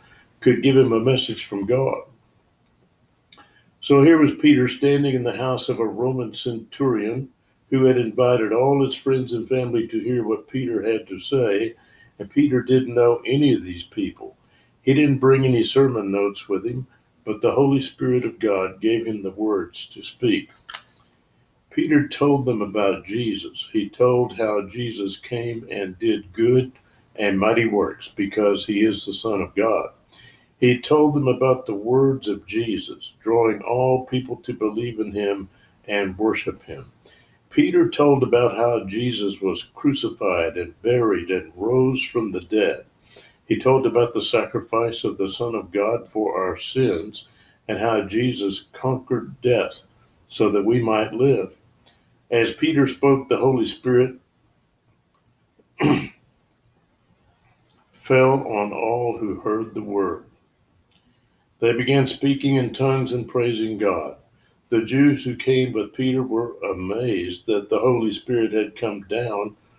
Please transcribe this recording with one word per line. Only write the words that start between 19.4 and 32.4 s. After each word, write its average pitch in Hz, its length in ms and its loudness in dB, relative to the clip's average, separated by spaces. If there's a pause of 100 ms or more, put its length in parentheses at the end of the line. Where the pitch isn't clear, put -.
to - 140 -20
speak. 101 500 -4 (1160)
Peter 151 380 2
told 139 380 2
them 117 160 0
about 98 440 -2
Jesus. 110 680 -6
He 165 160 -2
told 123 480 2
how 104 280 -2
Jesus 101 520 -8
came 117 520 -8
and 95 300 -8
did 104 320 -2
good 123 400 2 (460)
and 101 200 0
mighty 113 300 2
works 104 400 -2
because 101 580 0
he 104 200 0
is 98 200 -2
the 95 80 -8
Son 101 280 -4
of 85 140 -8
God. 104 340 0 (720)
He 123 160 4
told 151 340 4
them 139 140 0
about 127 380 2
the 107 100 -4
words 131 540 0
of 98 160 -6